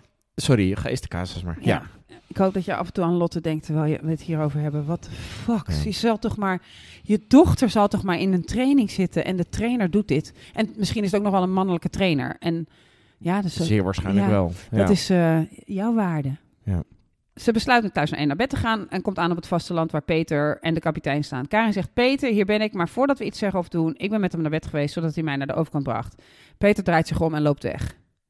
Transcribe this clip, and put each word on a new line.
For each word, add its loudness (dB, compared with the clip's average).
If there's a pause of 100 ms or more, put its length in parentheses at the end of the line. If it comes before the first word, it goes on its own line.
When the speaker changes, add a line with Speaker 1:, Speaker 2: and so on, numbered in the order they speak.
(360)
Speaker 1:
sorry, 4
ga -4
eerst -4
de -12
casus -8
maar. -8
Ja. -4
Speaker 2:
Ja. 2 (440)
Ik -18
hoop 2
dat -4
je -4
af -4
en -14
toe -2
aan 2
Lotte 0
denkt -4
terwijl 0
je -2
het -2
hierover -2
hebben. -4
What -4
the -16
fuck? -6
Speaker 1:
Ja. -2 (100)
Speaker 2:
Je -4
zal 0
toch -4
maar, -2 (400)
je 0
dochter 8
zal 4
toch -2
maar 0
in 2
een 2
training 2
zitten -2
en -2
de -2
trainer 0
doet 0
dit. 0 (220)
En -2
misschien -2
is 0
het 2
ook 0
nog 0
wel 4
een 0
mannelijke 0
trainer. 0
En -4 (520)
ja, -2
dus -4
dat, -2
Speaker 1:
Zeer 2
waarschijnlijk 0
Speaker 2:
ja, 2
Speaker 1:
wel. 4 (240)
Speaker 2:
dat 2
Speaker 1:
Ja. -
Speaker 2:
is, 2
eh, 4 (260)
jouw -2
waarde. 0 (280)
Speaker 1:
Ja. -2 (520)
Speaker 2:
Ze 0
besluit 2
met -2
kluizenaar -2
één 2
naar 0
bed -4
te -4
gaan -2
en -4
komt -4
aan 0
op 0
het -8
vasteland -2
waar -2
Peter 0
en -2
de -2
kapitein -2
staan. -8
Karin 2
zegt, -4
"Peter, 2
hier 2
ben 2
ik, -2
maar -2
voordat 0
we -8
iets -8
zeggen -2
of -4
doen, 0
ik -4
ben 0
met 0
hem -4
naar 0
bed -2
geweest, -2
zodat -2
hij -4
mij -2
naar -4
de -4
overkant -2
bracht." -6 (360)
Peter 2
draait 2
zich -2
om 0
en 0
loopt 2
weg. -6 (340)